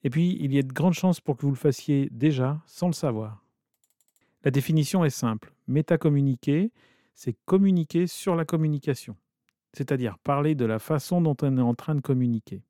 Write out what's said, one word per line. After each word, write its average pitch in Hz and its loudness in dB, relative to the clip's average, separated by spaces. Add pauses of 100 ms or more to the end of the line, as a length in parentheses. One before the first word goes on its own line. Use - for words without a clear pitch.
Et 143 -2
puis, 170 0
il 139 -2
y 139 4
a 135 2
de 131 -4
grandes 160 2
chances 185 2
pour 143 -4
que - -10
vous 143 2
le 131 -4
fassiez 139 0
déjà 135 0
sans - -6
le 165 0
savoir. 110 -6 (1000)
La 139 4
définition 156 2
est 143 2
simple. 113 -6 (160)
Métacommuniquer, 147 2 (420)
c'est - -8
communiquer 185 2
sur - -4
la 165 -2
communication, 147 -2 (600)
c'est-à-dire 127 -4
parler 147 0
de 127 0
la 110 0
façon 160 -2
dont 156 2
on 135 2
est - 2
en 120 2
train 156 -4
de 143 0
communiquer. 120 -2